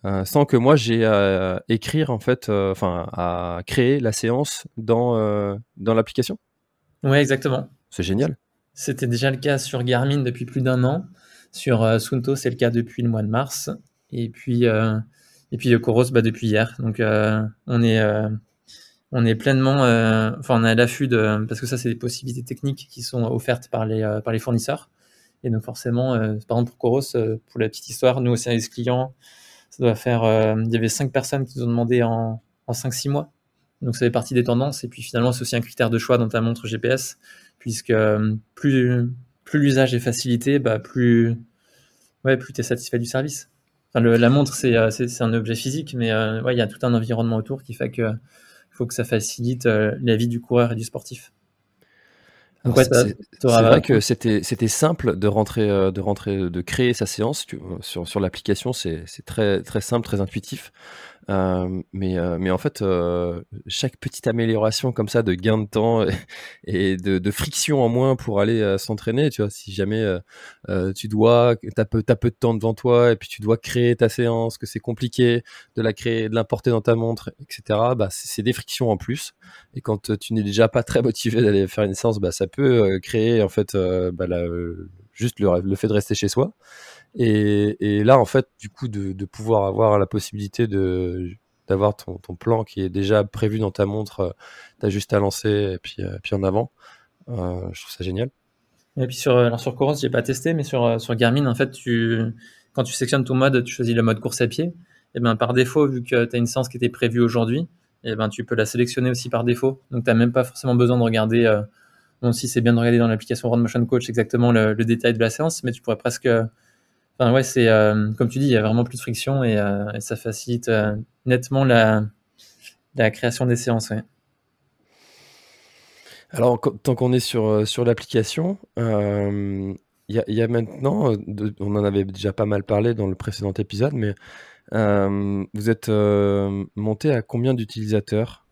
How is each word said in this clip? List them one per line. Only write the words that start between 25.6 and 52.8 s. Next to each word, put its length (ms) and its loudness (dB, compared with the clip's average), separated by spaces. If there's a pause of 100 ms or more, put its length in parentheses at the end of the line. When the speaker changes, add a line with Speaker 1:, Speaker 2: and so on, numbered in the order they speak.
Speaker 2:
forcément, 500 -4
euh, 220 0 (120)
par 100 0
exemple, 120 0
pour 80 -20
Coros, 380 0
euh, 200 0 (160)
pour 80 -10
la 80 0
petite 220 -12
histoire, 320 2
nous, 100 2
au 60 2
service 320 -2
client, 440 -4 (560)
ça 140 -6
doit 120 4
faire, 280 0
euh, 320 2 (100)
il 60 -2
y 60 0
avait 100 0
cinq 240 -4
personnes 320 -2
qui 140 -10
nous 80 -4
ont 40 0
demandé 340 2
en, 380 -4 (260)
en 60 -4
cinq, 200 -6
six 160 -6
mois. 240 -4 (480)
Donc, 160 -4
ça 80 0
fait 60 4
partie 220 -4
des 120 2
tendances. 400 -2
Et 20 -10
puis, 140 -16
finalement, 320 0
c'est 80 -6
aussi 160 -4
un 40 0
critère 280 -2
de 80 0
choix 200 2
dans 120 0
ta 100 -2
montre 280 -2
G 100 -6
P 100 -4
S, 300 -2 (420)
puisque, 300 -10
euh, 440 2 (220)
plus, 540 2 (340)
plus 160 0
l'usage 340 4
est 60 0
facilité, 600 0
bah, 200 0
plus, 560 2 (880)
ouais, 140 4
plus 160 -12
t'es 100 -6
satisfait 360 -4
du 60 -4
service. 440 -6 (400)
Enfin, 100 -2
le, 160 6
la 140 6
montre, 240 4
c'est, 240 2
euh, 120 4
c'est, 200 -4
c'est 140 -6
un 100 0
objet 220 -2
physique, 400 -8
mais, 160 -2
euh, 320 -2
ouais, 120 -2
il 20 0
y 40 2
a 60 0
tout 160 -14
un 100 0
environnement 420 0
autour 260 -6
qui 120 -16
fait 180 -6
que 180 -2 (600)
faut 160 -6
que 80 -10
ça 100 -2
facilite, 640 -4
euh, 360 2
la 140 2
vie 140 0
du 100 -4
coureur 320 2
et 40 -4
du 80 -6
sportif. 500 -14 (1300)
Donc, 140 2
Speaker 1:
Alors, 0 -
Speaker 2:
ouais, 80 8